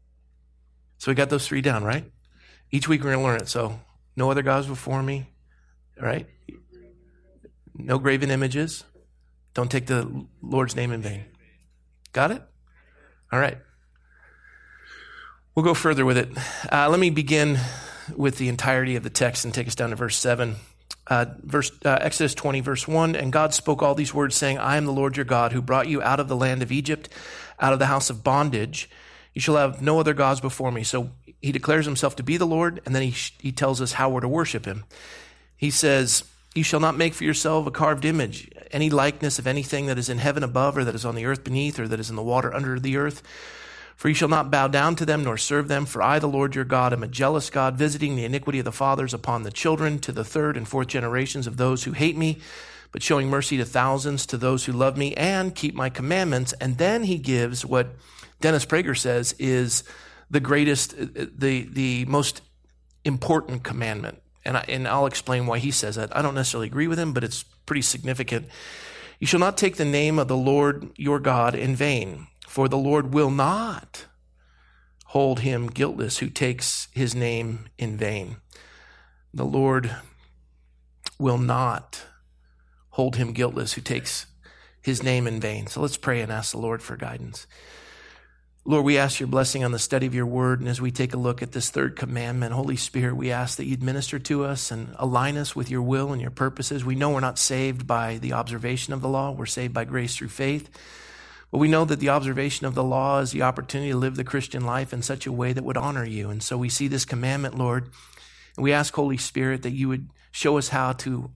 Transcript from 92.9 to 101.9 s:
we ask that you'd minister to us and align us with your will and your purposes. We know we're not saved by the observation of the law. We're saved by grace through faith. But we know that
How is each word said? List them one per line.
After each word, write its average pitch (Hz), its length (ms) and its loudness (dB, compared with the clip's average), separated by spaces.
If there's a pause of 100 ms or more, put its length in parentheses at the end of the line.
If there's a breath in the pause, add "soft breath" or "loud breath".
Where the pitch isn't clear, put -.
we 127 140 -2
ask 127 260 -2
that 135 80 -8
you'd 131 180 -4
minister 135 360 -4
to 143 260 -2
us 139 260 -4
and 117 280 -8
align 131 400 0
us - 160 -4
with 127 160 -4
your 127 100 -2
will 135 320 0
and 127 80 -4
your 123 100 -6
purposes. 131 540 -2
We 131 100 -2
know 143 160 2
we're 139 100 0
not 127 180 -2
saved 131 480 -2
by 113 320 0
the 123 140 -4
observation 120 600 -4
of 135 80 -6
the 131 80 -2
law. 135 220 0
We're 131 160 -8
saved 123 260 -4
by 117 120 -2
grace 123 320 -4
through - 120 -8
faith. 139 400 -4 (800 loud breath)
But - 80 0
we 151 100 6
know 160 180 6
that 147 120 0